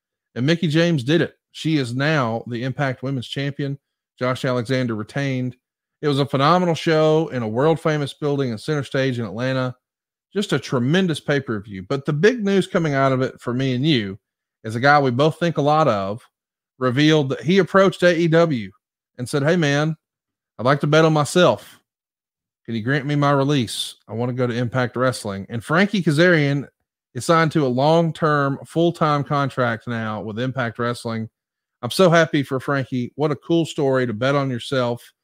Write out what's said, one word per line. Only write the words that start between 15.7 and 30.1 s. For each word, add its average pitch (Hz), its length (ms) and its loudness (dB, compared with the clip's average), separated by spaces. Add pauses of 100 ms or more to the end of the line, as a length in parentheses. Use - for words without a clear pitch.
of 104 340 -2 (580)
revealed 139 500 2
that 131 140 -6
he 185 160 2
approached 190 440 0
A 175 160 2
E 170 80 2
W 156 460 0 (460)
and 123 100 -8
said, 143 160 -2
"Hey, 165 100 4
man, 156 420 0 (600)
I'd 107 80 -2
like 139 140 4
to - 80 0
bet 156 160 6
on 160 80 4
myself. 151 680 2 (840)
Can 117 100 -8
you 113 80 -4
grant 131 240 -2
me 147 80 -2
my 143 160 2
release? 139 680 0 (120)
I 107 60 -10
want 120 160 -4
to 123 40 -6
go 123 140 -2
to 113 60 -4
Impact 123 420 -2
Wrestling." 113 520 -4
And 113 140 -8
Frankie 190 400 0
Kazarian 147 640 2 (460)
is 123 120 -10
signed 165 280 2
to 156 120 2
a 131 40 0
long-term, 147 960 2
full-time 160 560 0
contract 131 640 -2
now 110 340 -6